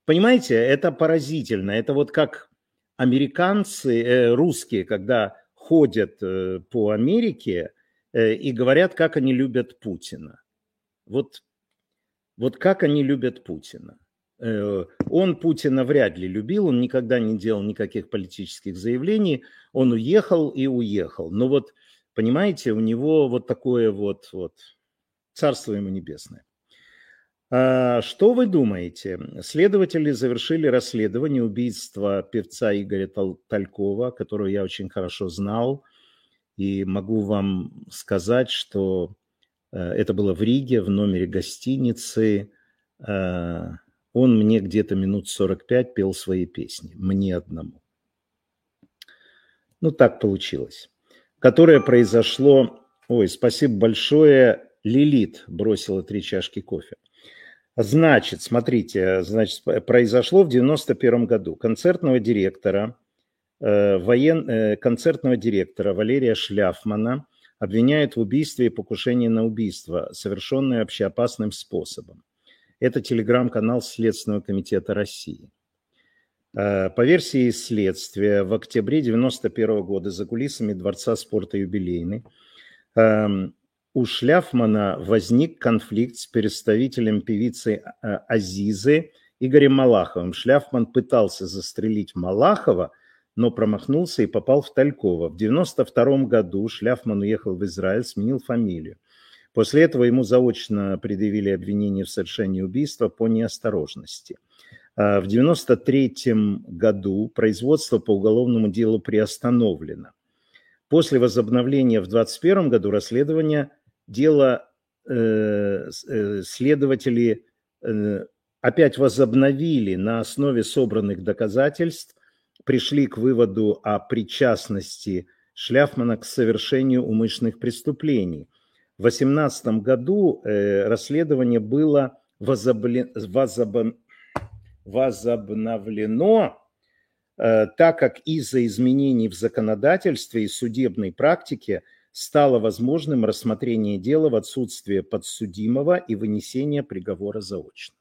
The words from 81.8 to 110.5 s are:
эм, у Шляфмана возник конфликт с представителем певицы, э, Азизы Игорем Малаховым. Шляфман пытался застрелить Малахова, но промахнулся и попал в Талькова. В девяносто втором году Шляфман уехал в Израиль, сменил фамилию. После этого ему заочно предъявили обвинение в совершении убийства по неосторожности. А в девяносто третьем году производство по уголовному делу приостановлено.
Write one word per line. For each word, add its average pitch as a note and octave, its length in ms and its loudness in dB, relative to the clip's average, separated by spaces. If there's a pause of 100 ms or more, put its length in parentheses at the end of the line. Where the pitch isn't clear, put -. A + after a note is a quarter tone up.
эм, G#2+ 600 2 (400)
у C3 100 0
Шляфмана A2+ 920 2
возник A2 600 0
конфликт A2+ 580 -2
с - 100 -14
представителем G#2+ 960 0
певицы, A2 600 -4 (200)
э, G#2 140 -4 (120)
Азизы G#2 840 0 (280)
Игорем C3+ 340 6
Малаховым. F#2+ 600 2
Шляфман B2+ 520 0
пытался A#2 600 0
застрелить G2 680 -6
Малахова, F#2+ 760 0 (460)
но A#2 140 2
промахнулся A#2 720 -2
и G#2 40 2
попал C3 360 2
в - 120 -14
Талькова. G2 560 0
В D#2+ 60 -16
девяносто B2 500 0
втором C3+ 420 2
году G2+ 400 0
Шляфман A2 520 -4
уехал G2+ 360 -4
в F#2 80 -6
Израиль, F#2+ 400 -2
сменил A#2+ 340 -4
фамилию. F#2+ 600 -6 (560)
После B2+ 280 4
этого D3 220 4
ему B2 180 4
заочно G#2+ 760 0
предъявили G2+ 500 -2
обвинение G2 560 -2
в - 60 -12
совершении F#2+ 500 -4
убийства G#2+ 480 -4
по - 180 -4
неосторожности. - 1120 -4 (580)
А G2+ 240 2
в F2+ 60 -2
девяносто B2 520 2
третьем A#2 920 0
году G2 640 -2
производство A#2 640 0
по G#2+ 180 -2
уголовному A2 520 2
делу A2 320 0
приостановлено. G#2 1120 -2 (760)